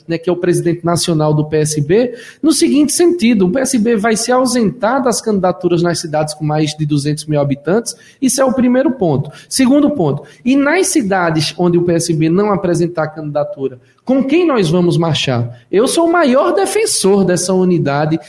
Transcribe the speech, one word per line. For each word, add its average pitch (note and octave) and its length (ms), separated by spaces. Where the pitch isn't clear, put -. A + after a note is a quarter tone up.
né, E3 120
que - 100
é F3 40
o F3 40
presidente E3+ 480
nacional D#3 480
do D3+ 120
P D#3 120
S D3+ 240
B, G#3 320
no D#4 100
seguinte C#4+ 380
sentido: A#3+ 560
o F3+ 40
P C4+ 100
S C4 180
B A#3 160
vai A3 200
se - 160
ausentar B3 720
das B3 180
candidaturas F3+ 600
nas E3+ 180
cidades D#3 360
com D#3 100
mais D3+ 320
de D#3 80
duzentos D3 400
mil D3+ 160
habitantes. D#3 540
Isso C4+ 180
é C4 60
o C4 80
primeiro B3+ 380
ponto. D3+ 400
Segundo C#4 400
ponto: D3 340
e B3+ 100
nas D4 320
cidades F3+ 720
onde F3 180
o E3+ 60
P F3 120
S E3 200
B D#3+ 160
não G3+ 240
apresentar E3+ 460
a D3+ 80
candidatura, D3 720
com C4 200
quem D#4+ 220
nós A3+ 240
vamos F3 280
marchar? C3+ 640
Eu A3 160
sou E4 200
o E4+ 40
maior E4 400
defensor F#4 720
dessa F3+ 300
unidade D#3 760